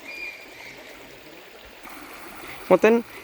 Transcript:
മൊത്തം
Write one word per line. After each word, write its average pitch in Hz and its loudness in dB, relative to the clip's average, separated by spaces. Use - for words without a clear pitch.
മൊത്തം 208 8